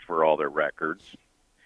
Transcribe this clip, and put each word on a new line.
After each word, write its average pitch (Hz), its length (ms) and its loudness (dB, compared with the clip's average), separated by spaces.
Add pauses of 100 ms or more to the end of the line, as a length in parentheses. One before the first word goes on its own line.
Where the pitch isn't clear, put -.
for 80 200 0
all 78 120 4
their 73 120 -2
records. 76 560 -4 (600)